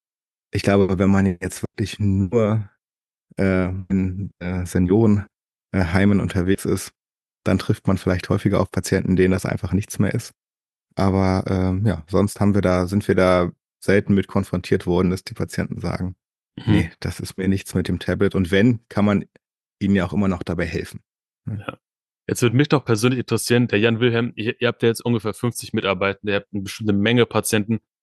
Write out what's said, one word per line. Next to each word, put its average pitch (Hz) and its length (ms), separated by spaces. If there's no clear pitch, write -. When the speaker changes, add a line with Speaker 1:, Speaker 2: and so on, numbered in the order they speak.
Speaker 1:
ich 101 120
glaube, 98 340
wenn 98 140
man 98 140
jetzt 92 380
wirklich - 360
nur, 101 720
äh, 92 320
in, 95 500
äh, 90 260
Senioren-, 101 640
äh, 95 140
Heimen 95 340
unterwegs 92 460
ist, - 260
dann 95 140
trifft - 280
man 98 100
vielleicht 92 320
häufiger 101 300
auf 101 120
Patienten, 95 440
denen 92 160
das 95 140
einfach - 280
nichts - 260
mehr 104 140
ist. - 200
Aber, 95 520
ähm, 92 380
ja, 85 240
sonst 95 300
haben 101 160
wir 101 60
da, 90 260
sind 101 200
wir 98 80
da 90 360
selten 101 360
mit 95 120
konfrontiert 98 600
worden, 90 240
dass 92 120
die - 120
Patienten - 440
sagen, 92 360
Speaker 2:
Mhm. - 140
Speaker 1:
"Nee, 82 280
das - 200
ist - 180
mir 95 100
nichts 95 280
mit 92 120
dem 90 120
Tablet." 92 360
Und 92 160
wenn, 113 280
kann 104 160
man 101 200
ihnen 98 160
ja 90 100
auch 85 80
immer 98 140
noch 87 160
dabei 85 220
helfen. - 360
Ja. 107 80
Speaker 2:
Ja. - 220
Jetzt - 140
würde 117 160
mich 147 120
doch 147 160
persönlich 120 340
interessieren, 120 480
der 104 120
Jan 113 200
Wilhelm, 120 360
ihr, 107 240
ihr 120 80
habt - 160
ja 117 60
jetzt 110 160
ungefähr 110 280
fünfzig - 400
Mitarbeitende, 98 600
ihr - 40
habt 101 160
eine 101 100
bestimmte 104 300
Menge 110 320
Patienten. 107 540